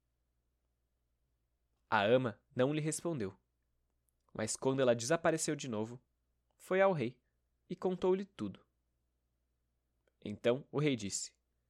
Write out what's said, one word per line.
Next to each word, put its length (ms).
A 140
ama 360
não 200
lhe 80
respondeu, 580
mas 240
quando 240
ela 120
desapareceu 640
de 140
novo, 340
foi 240
ao 100
rei 260
e 80
contou-lhe 480
tudo. 340
Então 480
o 100
rei 180
disse: 360